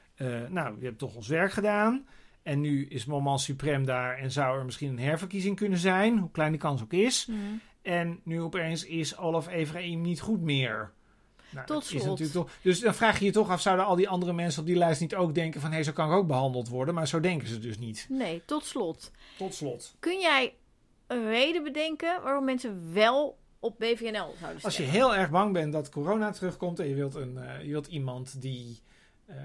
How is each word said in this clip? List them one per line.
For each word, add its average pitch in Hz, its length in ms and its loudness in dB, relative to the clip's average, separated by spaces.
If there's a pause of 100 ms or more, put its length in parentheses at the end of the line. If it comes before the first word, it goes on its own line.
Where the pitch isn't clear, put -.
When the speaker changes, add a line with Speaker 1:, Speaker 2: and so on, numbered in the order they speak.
(140)
Speaker 1:
eh, 120 340 -4
"Nou, 151 300 -4
je 123 60 -10
hebt 120 140 -8
toch 131 160 -8
ons 113 140 -14
werk 170 240 2
gedaan." 214 540 2 (360)
En 143 180 0
nu 143 280 0
is 123 160 -6
moment 139 480 0
suprême 139 320 0
daar 127 340 0
en 135 140 -4
zou 135 260 2
er 131 60 -6
misschien 127 240 -6
een 127 100 -4
herverkiezing 185 580 -2
kunnen 196 220 2
zijn, 190 400 4
hoe 175 120 -2
klein 156 200 2
die 156 100 0
kans 139 220 0
ook 110 100 -8
is. 226 340 4
Speaker 2:
Mhm. 220 120 -6 (440)
Speaker 1:
En 175 420 -2
nu 165 160 -2
opeens 165 440 -2
is 160 320 -4
Olaf 165 320 0
Efraim 170 520 -2
niet 170 200 0
goed 208 200 0
meer. 131 520 0 (580)
Nou, 131 160 -12
Speaker 2:
Tot 302 100 -2
Speaker 1:
dat 294 80 -4
is - 40 -10
Speaker 2:
slot. 135 160 -2
Speaker 1:
natuurlijk 143 280 -2
toch, 170 180 -2 (120)
dus 180 180 4
dan 226 140 4
vraag 220 240 4
je 190 60 0
je 202 60 6
toch 202 200 4
af, 175 100 2
zouden 190 260 4
al 185 100 4
die 190 120 4
andere 180 240 0
mensen 170 280 0
op 156 60 -4
die 175 100 4
lijst 165 240 4
niet 165 140 -2
ook 180 200 2
denken 160 260 0
van, 156 120 -4
"Hé, 160 100 0
zo 151 100 -2
kan 160 180 0
ik 175 60 6
ook 196 100 4
behandeld 127 420 0
worden?" 131 260 -2
Maar 160 140 0
zo 165 120 0
denken 151 280 0
ze 113 100 -6
dus 107 200 -8
niet. 113 300 -10
Speaker 2:
Nee, 208 360 -4
tot 302 200 -4
slot. - 480 -6 (240)
Speaker 1:
Tot 185 180 -6
slot. 123 440 -8
Speaker 2:
Kun 359 220 -2
jij 285 340 2 (520)
een 233 220 -4
reden 285 360 2
bedenken 311 580 -2
waarom 269 220 0
mensen 214 480 -4
wel 240 460 4 (220)
op 233 180 -6
B 220 40 -6
V 233 180 0
N 233 40 -8
L 220 60 -4
zouden 175 280 -6
stemmen? 165 260 -10
Speaker 1:
Als 196 120 -2
je 175 60 -2
heel 208 340 4
erg 185 140 2
bang 196 220 4
bent 160 200 2
dat 151 160 -2
corona 208 420 0
terugkomt 180 480 -4
en 170 100 -2
je 139 60 0
wilt 139 200 -2
een, 127 240 -8
eh, 131 260 -12
je 147 60 -8
wilt 147 160 -4
iemand 131 560 -6
die, 123 380 -8 (460)
eh, 160 180 -16